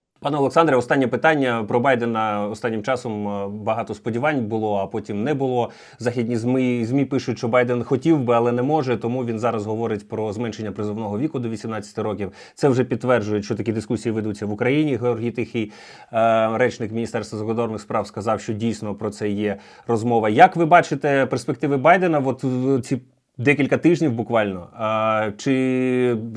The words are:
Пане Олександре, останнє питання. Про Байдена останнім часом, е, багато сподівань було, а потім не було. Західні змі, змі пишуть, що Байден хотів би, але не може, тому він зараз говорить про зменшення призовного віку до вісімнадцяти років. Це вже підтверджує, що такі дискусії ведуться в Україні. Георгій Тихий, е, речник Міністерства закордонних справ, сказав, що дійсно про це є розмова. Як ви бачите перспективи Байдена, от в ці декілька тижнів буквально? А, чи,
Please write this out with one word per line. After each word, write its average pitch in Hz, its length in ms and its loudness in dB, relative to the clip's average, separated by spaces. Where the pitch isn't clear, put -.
Пане 147 180 -2
Олександре, 143 380 4
останнє 127 320 4
питання. 123 560 2
Про 120 160 0
Байдена 113 680 2
останнім 110 360 -4
часом, 113 440 -4
е, 101 200 -4
багато 107 460 -4
сподівань 123 520 -2
було, 107 300 -2
а 95 120 0
потім 104 360 -6
не 147 100 0
було. 127 380 0
Західні 117 380 -2
змі, 123 480 0
змі 135 200 0
пишуть, 127 320 -4
що 123 100 -4
Байден 123 360 2
хотів 143 360 2
би, 120 160 2
але 120 160 2
не 120 100 0
може, 131 360 0
тому 120 280 -4
він 113 140 -4
зараз 110 260 -2
говорить 110 440 -4
про 107 240 -4
зменшення 110 380 -6
призовного 104 480 -6
віку 147 200 -4
до 117 100 -4
вісімнадцяти 110 520 -8
років. 101 300 -4
Це 147 140 2
вже 127 140 2
підтверджує, 113 600 0
що 110 120 -4
такі 104 160 -2
дискусії 110 420 -4
ведуться 107 320 -4
в 101 60 -4
Україні. 131 440 0
Георгій 117 360 -2
Тихий, 110 400 -4
е, 113 440 4
речник 117 340 0
Міністерства 110 480 -6
закордонних 110 420 -2
справ, 107 260 -4
сказав, 107 340 -2
що 117 120 -6
дійсно 104 420 -4
про 107 140 -6
це 104 200 -4
є 104 300 -2
розмова. 113 420 2
Як 127 260 6
ви 165 100 2
бачите 147 600 4
перспективи 139 520 -2
Байдена, 165 480 4
от 127 180 -2
в 127 380 0
ці 127 200 -4
декілька 135 400 2
тижнів 160 340 4
буквально? 107 640 -2
А, 110 640 0
чи, 127 800 2